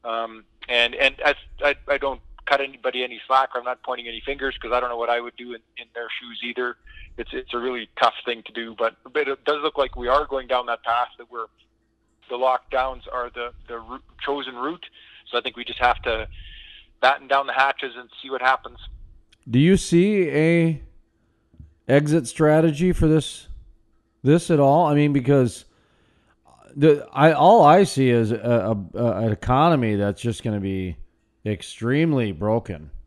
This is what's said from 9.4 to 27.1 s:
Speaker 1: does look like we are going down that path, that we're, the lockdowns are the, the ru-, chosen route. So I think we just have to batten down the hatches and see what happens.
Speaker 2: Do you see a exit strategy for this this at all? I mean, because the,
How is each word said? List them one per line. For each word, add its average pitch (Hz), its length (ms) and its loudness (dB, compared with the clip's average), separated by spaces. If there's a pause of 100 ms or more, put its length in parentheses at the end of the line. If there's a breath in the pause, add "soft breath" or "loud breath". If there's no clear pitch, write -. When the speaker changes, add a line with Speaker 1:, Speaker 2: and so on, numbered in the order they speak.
Speaker 1:
does 147 160 -2
look 151 160 -4
like 135 180 -2
we 120 140 -8
are 143 160 2
going 131 220 -8
down 127 180 -2
that 117 180 -8
path, 120 260 -2 (100)
that 120 120 -20
we're, 117 140 -10 (840)
the 123 60 -8
lockdowns 127 680 -2 (100)
are 123 200 -8
the, 120 200 -10 (160)
the 117 100 -12
ru-, 117 220 -18 (240)
chosen 139 300 -6
route. 147 300 -8 (460 soft breath)
So 120 60 -2
I 120 40 -2
think 127 140 -10
we 123 80 -14
just - 160 -12
have 123 220 2
to 110 260 -4 (720 loud breath)
batten 135 300 2
down 139 180 2
the 139 60 -8
hatches 135 420 0
and 123 140 -18 (120)
see 135 80 -16
what 131 120 -6
happens. 127 380 -2 (680)
Speaker 2:
Do 117 100 4
you 175 180 6
see 185 520 2
a 160 520 2 (1080)
exit 147 400 2
strategy 160 640 2
for 170 160 2
this - 400 -2 (760)
this 160 260 4
at 160 100 4
all? 143 280 4
I 147 80 2
mean, 147 180 2
because 131 520 2 (1120)
the, 147 380 6